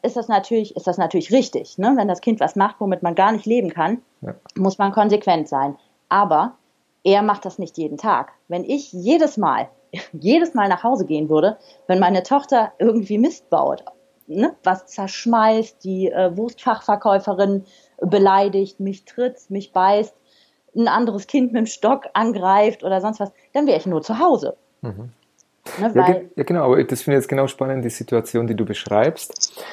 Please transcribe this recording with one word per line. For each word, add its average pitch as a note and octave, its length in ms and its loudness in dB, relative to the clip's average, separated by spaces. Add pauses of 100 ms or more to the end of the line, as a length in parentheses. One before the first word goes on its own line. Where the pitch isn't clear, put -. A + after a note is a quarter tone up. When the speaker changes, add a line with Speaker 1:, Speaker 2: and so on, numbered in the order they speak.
Speaker 1:
ist A#3 140 -4
das A#3 120 -6
natürlich, G#3+ 480 -2
ist - 100 -10
das F3+ 120 -2
natürlich E3+ 340 -2
richtig, - 460 0
ne? A3+ 180 2
Wenn G#3 120 0
das F3 120 -2
Kind A3 200 0
was - 160 -2
macht, G3+ 220 0
womit F#3+ 240 -4
man E3+ 120 -2
gar F#3+ 180 4
nicht G#3 140 -6
leben A3 240 0
kann, F3 320 -2 (180)
Speaker 2:
Ja. - 140 -12 (220)
Speaker 1:
muss F#3+ 220 0
man G3 140 0
konsequent G3+ 560 2
sein. C#3 280 -2 (320)
Aber F#3 460 2 (500)
er G3 180 4
macht G#3 220 -2
das F#3+ 140 -10
nicht F3 200 -10
jeden D3+ 180 -6
Tag. D3 360 -2 (160)
Wenn F3 160 -6
ich C#4+ 280 -6
jedes B3+ 460 0
Mal, C#3+ 300 0 (240)
<laughs> - 200 -16
jedes C4+ 420 0
Mal G#3 140 2
nach F3+ 140 -2
Hause A3+ 240 0
gehen D3+ 240 -2
würde, E3 260 2 (300)
wenn F#3 140 2
meine F#3 220 2
Tochter C4+ 560 0
irgendwie G#3 400 0
Mist D4 300 0
baut, C#3 340 0 (440)
ne, F#3+ 360 -2
was F#3 240 -2
zerschmeißt, A3 960 0
die, F#3+ 280 -2
äh, F3+ 260 0
Wurstfachverkäuferin G3+ 1300 0 (360)
beleidigt, G3 800 2
mich G3 280 -8
tritt, B3 440 -8
mich G3 220 -10
beißt, G3+ 420 2 (600)
ein A#3 100 2
anderes G3+ 400 -2
Kind B3+ 260 0
mit A3+ 80 0
dem A3+ 60 -2
Stock B3 460 -2
angreift G#3 720 2
oder F#3+ 160 0
sonst G#3+ 200 -4
was, G3+ 120 -6 (220)
dann D4 120 0
wäre G3 120 4
ich - 80 -10
nur E3 160 -2
zu A3 160 -6
Hause. C#4+ 380 2 (260)
Speaker 2:
Mhm. A2 280 -12 (720)
Speaker 1:
Ne, A3 140 0
Speaker 2:
Ja, - 0 -
Speaker 1:
weil - 100 6 (100)
Speaker 2:
ge-, F3+ 220 -8
ja, C#3+ 80 -2
genau, E3+ 200 0
aber C3+ 200 4
das - 180 -6
finde C#3+ 160 2
ich B2 40 2
jetzt - 60 -8
genau C3+ 180 0
spannend, C3+ 380 -4
die A#2 60 -6
Situation, A#2 560 -2
die A2+ 80 -2
du G#2+ 100 -2
beschreibst. - 880 -2 (200)